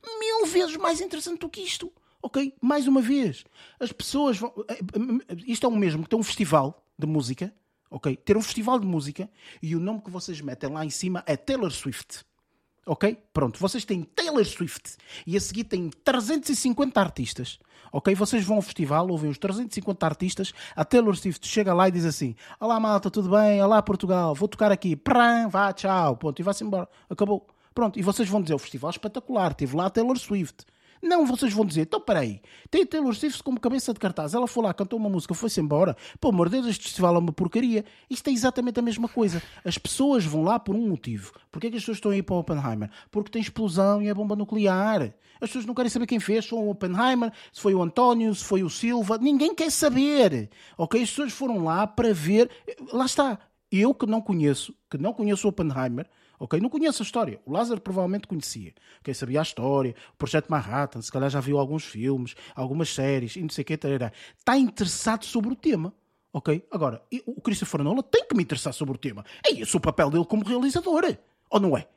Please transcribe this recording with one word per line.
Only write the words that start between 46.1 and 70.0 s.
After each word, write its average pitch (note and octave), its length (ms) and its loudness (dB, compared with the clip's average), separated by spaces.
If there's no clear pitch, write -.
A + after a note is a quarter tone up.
fez, G#3+ 240 0
se - 60 -12
foi A#3 100 -2
o G#3 100 0
Oppenheimer, A3+ 600 0
se - 80 -20
foi G3 140 4
o F3+ 80 4
António, A3+ 520 4
se - 100 -8
foi F#3+ 180 2
o E3 80 -2
Silva. A3+ 480 0
Ninguém C#4+ 360 4
quer D#4+ 160 0
saber, B3+ 800 4
ok? A#3 240 2
As G#3 80 -2
pessoas C#4 240 -4
foram A#3+ 300 -2
lá F3 220 2
para A3 280 2
ver. F#3+ 340 4
Lá B3+ 140 0
está. B3+ 340 0
Eu G#3 220 4
que - 140 -2
não G#3+ 160 0
conheço, D3+ 520 0
que - 80 -10
não F3+ 160 -2
conheço G#3 340 0
o G3+ 40 4
Oppenheimer, C3 580 -4
ok? D#3 220 -2
Não A#3+ 100 0
conheço D4 320 0
a - 20 -4
história. F#3 400 -4
O C3 80 -8
Lázaro A3+ 280 -2
provavelmente F#3+ 480 -4
conhecia. A#2 440 -8
Ok? C3+ 120 -8
Sabia C3 280 -2
a - 20 0
história, C3 520 0
o - 40 -20
Projeto D3 320 0
Manhattan, B2+ 540 -2
se - 80 -12
calhar C3+ 180 -2
já C#3 120 0
viu C#3+ 180 0
alguns C#3+ 260 -2
filmes, B2 500 -4
algumas C#3 400 -4
séries C3+ 420 -2
e F#3 60 -8
não D#3 80 -4
sei - 120 -8
o - 40 -4
que, E3+ 100 -4
tarará. C3+ 360 -2
Está B3 180 2
interessado A3 680 0
sobre A#3 280 -2
o C4 40 -4
tema, F#3+ 360 0
ok? D#3 380 -2
Agora, C#3 400 -2
e B3+ 160 -8
o A#3+ 140 -10
Christopher F3+ 420 -2
Nolan G3+ 200 0
tem - 240 2
que C4 100 0
me F3+ 80 2
interessar C#3 280 -4
sobre C3+ 220 -6
o - 40 -12
tema. G#2+ 260 -10
É A4+ 160 6
esse - 160 -2
o E3 40 4
papel F#3+ 300 2